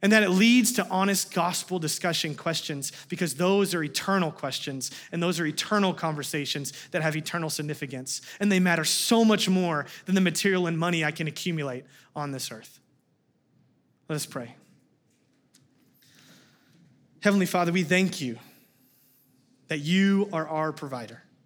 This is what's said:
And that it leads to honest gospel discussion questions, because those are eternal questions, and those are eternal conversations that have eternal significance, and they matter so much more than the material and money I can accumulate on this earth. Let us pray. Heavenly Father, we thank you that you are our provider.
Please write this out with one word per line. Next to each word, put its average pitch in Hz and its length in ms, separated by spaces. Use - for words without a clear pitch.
And 202 80
that 214 140
it 202 60
leads 226 420
to 180 160
honest 190 440
gospel 180 460
discussion 160 560
questions, 156 560
because 165 260
those 185 400
are 170 100
eternal 170 480
questions, 135 580
and 170 100
those 170 160
are 165 80
eternal 185 480
conversations 147 800
that 165 120
have 156 140
eternal 156 320
significance, 143 760
and 208 100
they 190 80
matter 170 260
so 226 400
much 208 240
more 175 380
than 185 100
the 214 40
material 185 460
and 165 100
money 170 280
I 151 80
can 156 160
accumulate 147 560
on 147 160
this 131 180
earth. 110 300
Let 156 80
us 147 100
pray. 120 300
Heavenly 196 260
Father, 175 260
we 185 100
thank 180 380
you 123 180
that 160 140
you 196 520
are 160 140
our 156 260
provider. 120 520